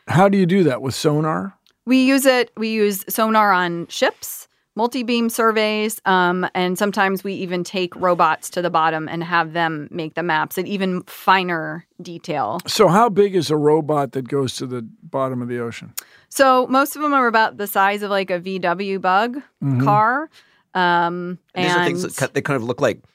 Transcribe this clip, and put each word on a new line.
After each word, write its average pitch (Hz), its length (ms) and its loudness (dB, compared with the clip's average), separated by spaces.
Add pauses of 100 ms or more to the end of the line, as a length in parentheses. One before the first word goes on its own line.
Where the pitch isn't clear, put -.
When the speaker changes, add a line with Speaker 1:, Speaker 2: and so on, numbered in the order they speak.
Speaker 1:
How 196 220 6
do 196 80 2
you 185 80 4
do 185 180 4
that? 127 180 2
With 131 140 -6
sonar? 160 640 -2 (280)
Speaker 2:
We 262 200 4
use 269 200 2
it. 233 300 2
We 220 140 -6
use 208 400 0
sonar 220 420 2
on 175 360 0
ships, - 600 -4 (280)
multi-beam 233 540 0
surveys, 214 760 0
um, 180 500 2
and 180 220 -2
sometimes 190 460 0
we 196 120 -6
even 180 280 -6
take 180 320 -6
robots 170 560 0
to 180 100 -4
the 175 80 -2
bottom 160 400 -4
and 170 140 -6
have 170 300 -2
them 160 380 -2
make 156 240 -8
the 165 80 -4
maps 156 340 -2
at 185 80 -4
even 185 380 -4
finer 170 840 0 (160)
detail. 151 680 -6
Speaker 1:
So 196 200 4
how 214 220 4
big 196 260 2
is 143 160 0
a 156 60 0
robot 147 560 2
that 131 140 -6
goes 139 300 -2
to 135 80 -8
the 123 160 -8 (220)
bottom 131 380 -4
of 120 80 -6
the 123 100 -4
ocean? 117 340 -10 (360)
Speaker 2:
So 254 380 4
most 269 280 2
of 285 80 -8
them 294 100 0
are 254 140 4
about 220 300 2
the 202 100 -6
size 202 340 0
of, 202 80 -6
like, 196 220 -2
a 175 80 -2
V 190 200 -6
W 190 400 -2
Bug 202 360 0 (280)
Speaker 1:
Mm-hmm. 131 200 0
Speaker 2:
car. 220 460 2 (440)
Um, 175 640 0 (160)
Speaker 3:
And 180 120 -2
these 180 100 2
are 175 100 2
things 175 180 -2
Speaker 2:
and - 100 -6
Speaker 3:
that 131 160 -2
ki-, - 40 -20
they 143 80 -2
kind 139 160 -2
of 113 60 -4
look 120 180 -4
like 113 220 0 (120)